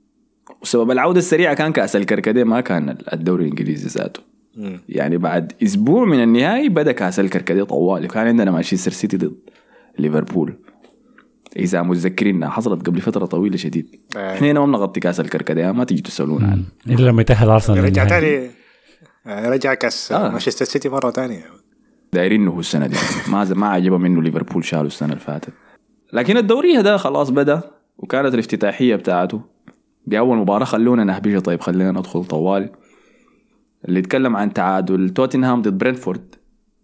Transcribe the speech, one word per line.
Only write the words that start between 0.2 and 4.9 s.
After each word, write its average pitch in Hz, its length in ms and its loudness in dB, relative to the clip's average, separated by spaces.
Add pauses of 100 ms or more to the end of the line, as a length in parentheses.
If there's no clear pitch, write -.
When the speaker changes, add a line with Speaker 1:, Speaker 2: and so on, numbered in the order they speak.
Speaker 1:
وسبب 120 300 0
العودة 156 280 2
السريعة 165 340 2
كان 151 180 0
كأس 120 240 0
الكركديه، 104 480 0
ما 113 180 2
كان 82 280 -2
ال-، - 240 -10
الدوري 87 300 0
الإنجليزي 76 440 -4
ذاته. - 340 -8 (360)
Speaker 2:
مم. 98 320 -12
Speaker 1:
يعني، 80 280 -2